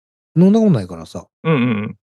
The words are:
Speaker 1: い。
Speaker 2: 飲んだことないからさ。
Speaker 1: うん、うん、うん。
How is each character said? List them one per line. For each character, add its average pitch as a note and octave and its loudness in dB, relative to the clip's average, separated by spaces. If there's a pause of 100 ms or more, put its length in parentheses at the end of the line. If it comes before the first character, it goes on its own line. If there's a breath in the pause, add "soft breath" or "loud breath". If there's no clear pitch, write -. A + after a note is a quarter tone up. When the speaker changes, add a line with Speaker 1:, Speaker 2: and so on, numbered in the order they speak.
(380)
Speaker 1:
い。 - 2
Speaker 2:
飲 F#3+ 6
ん G3+ 4
だ A3+ 4
こ A3 2
と G3+ 4
な A#2+ 0
い F2+ -10
か F2+ -14
ら E2 -16
さ。 - -16 (160)
Speaker 1:
う D#3+ -4
ん、 D#3+ 2
う C#3+ 0
ん、 A#2+ 0
う A#2+ -2 (160)
ん。 - -16 (180)